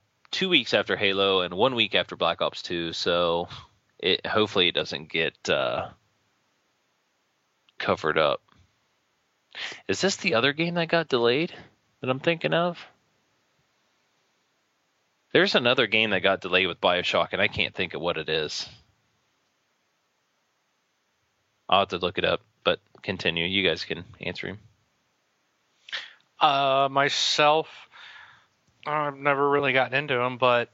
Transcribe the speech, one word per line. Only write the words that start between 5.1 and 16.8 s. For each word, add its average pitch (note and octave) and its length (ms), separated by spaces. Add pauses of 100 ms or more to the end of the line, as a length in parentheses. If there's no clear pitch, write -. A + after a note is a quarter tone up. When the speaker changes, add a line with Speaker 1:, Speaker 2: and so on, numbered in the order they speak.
Speaker 1:
uh, C2 400 (1900)
covered D#2+ 400
up. D2 220 (1500)
Is F#3+ 120
this F#3+ 160
the F3+ 180
other B2+ 180
game E3 220
that E3+ 140
got E3 200
delayed B2 440 (480)
that B2+ 100
I'm C3 100
thinking E3 340
of? E3+ 240 (2500)
There's F#3 220
another B2+ 320
game A2 240
that F#2+ 100
got F#2+ 200
delayed F#2 260
with E2+ 140